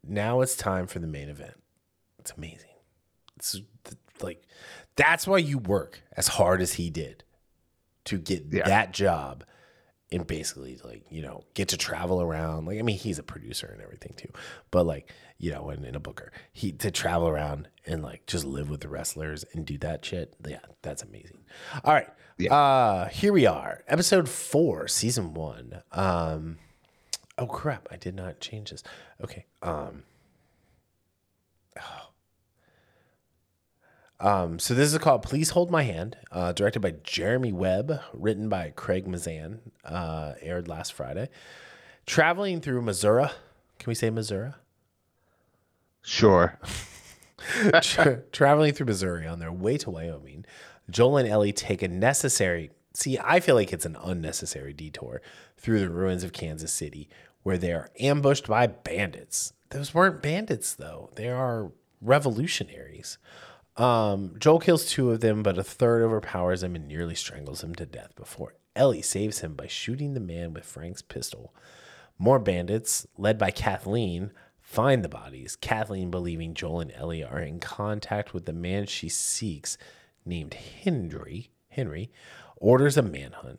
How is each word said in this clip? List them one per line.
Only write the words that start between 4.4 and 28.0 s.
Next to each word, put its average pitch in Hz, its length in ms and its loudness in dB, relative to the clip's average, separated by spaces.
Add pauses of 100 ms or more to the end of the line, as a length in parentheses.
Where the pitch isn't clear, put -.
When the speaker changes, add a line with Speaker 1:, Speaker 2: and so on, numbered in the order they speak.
Speaker 1:
that's 160 320 4
why 190 120 6
you 143 200 2
work - 440 -2 (140)
as - 120 0
hard 92 340 4
as 90 120 -2
he - 160 -4
did 76 340 -10 (800)
to 101 140 -4
get 80 320 -4
Speaker 2:
Yeah. 80 160 2
Speaker 1:
that 98 260 4
job 76 520 0 (680)
and 85 160 -4
basically, 65 580 -8
like, 57 260 -18
you 80 120 -10
know, - 220 -14 (100)
get 98 140 -2
to - 80 -2
travel 87 440 -2
around. 80 460 -2
Like, 101 120 -6
I 110 40 -4
mean, 110 160 0
he's 90 200 -6
a 73 40 -12
producer - 440 -12
and 52 140 -16
everything - 360 -18
too, - 140 -18 (400)
but, 90 160 6
like, 71 260 -6 (260)
you 82 140 -4
know, 71 180 -8
and, 73 140 -8
and 62 120 -10
a 76 40 -6
booker, - 320 -16 (200)
he, 98 200 -4
to 90 180 -4
travel 85 380 2
around 73 400 -2 (180)
and, 80 160 -4
like, - 240 -14
just 82 180 -4
live 69 260 -6
with 73 100 -6
the 73 80 -14
wrestlers 76 640 -8
and 80 120 -8
do 71 140 -8
that 78 260 -6
shit. - 300 -8 (120)
Yeah, 71 120 -12 (240)
that's 71 200 -10
amazing. - 360 -20 (460)
All 151 100 6
right. - 140 4 (300)
Speaker 2:
Yeah. 90 160 4
Speaker 1:
Uh, 127 540 6
here 208 240 2
we 151 140 8
are, - 400 0
episode 175 420 4
four, 139 600 0
season 110 460 0
one. 78 480 -10 (100)
Um, 82 680 0 (800)
oh 123 80 -2
crap, 120 440 -6
I - 60 -16
did 92 200 -10